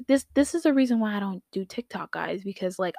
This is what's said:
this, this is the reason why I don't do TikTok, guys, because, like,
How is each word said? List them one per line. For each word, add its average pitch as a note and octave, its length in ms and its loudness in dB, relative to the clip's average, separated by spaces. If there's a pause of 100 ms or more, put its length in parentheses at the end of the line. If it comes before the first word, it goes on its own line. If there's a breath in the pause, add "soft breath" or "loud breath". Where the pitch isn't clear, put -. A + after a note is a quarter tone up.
this, C4+ 180 4 (100)
this C#4 200 4
is E4 80 -2
the D4+ 100 4
reason B3 260 4
why G#3+ 160 -2
I G#3 40 -2
don't G3 320 -6
do F#3+ 140 -6
TikTok, F#3 460 -10
guys, F3 320 -4
because, F#3+ 360 -6
like, F3+ 200 -2